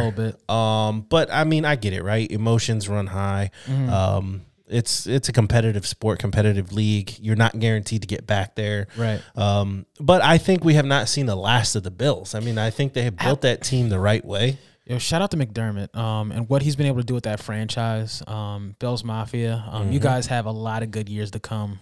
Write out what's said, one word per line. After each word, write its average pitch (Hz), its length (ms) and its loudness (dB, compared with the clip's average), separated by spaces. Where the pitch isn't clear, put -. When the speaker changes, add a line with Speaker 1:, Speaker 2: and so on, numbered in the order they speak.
Speaker 1:
A - 40 2
little 110 280 -2
bit. - 160 -16
Speaker 2:
Um, 110 600 2
but, 160 220 2
I 156 140 2
mean, 156 200 2
I 147 100 2
get 107 180 -2
it, 90 100 -6
right? 107 260 0
Emotions 110 580 0
run 101 200 -2
high. 98 420 -2
Speaker 1:
Mm-hmm. 131 240 0
Speaker 2:
Um, 95 520 0
it's, - 320 -2
it's 131 220 0
a 120 60 -2
competitive 110 520 2
sport, 107 340 -2
competitive 98 520 2
league. 104 480 0
You're 107 160 0
not 113 240 2
guaranteed 110 440 0
to 104 40 -12
get - 180 -6
back 98 300 -2
there. 104 400 -2
Speaker 1:
Right. 113 260 -2
Speaker 2:
Um, 101 500 0
but 110 240 6
I 160 140 8
think 180 260 2
we 160 120 6
have 147 100 6
not 139 240 2
seen 143 160 0
the 101 100 0
last 107 400 2
of 101 80 -2
the 92 80 -6
Bills. 98 420 -2
I 107 60 -4
mean, 117 180 -2
I 110 120 0
think 139 240 -2
they 127 80 0
have 117 160 -2
built 139 240 0
that 123 220 2
team 123 260 2
the 95 100 2
right 104 240 2
way. 120 360 -2
Speaker 1:
Yo, 123 120 -4
shout 160 240 0
out 202 100 0
to - 40 -2
McDermott, 110 580 -2
um, 110 380 -2
and 113 160 -4
what 139 140 2
he's 143 160 0
been 147 80 2
able 131 140 2
to 120 60 -2
do 123 80 -4
with 120 120 -4
that 107 160 -4
franchise, 110 880 -4
um, 104 520 -8
Bills 120 240 -4
Mafia. 113 640 -4
Um, 101 220 -2
you - 80 2
Speaker 2:
Mm-hmm. 143 80 2
Speaker 1:
guys 127 200 0
have 120 180 -2
a 110 60 -4
lot 110 320 -4
of 110 80 -6
good 107 180 -6
years 104 220 -6
to 107 100 -8
come 104 400 -6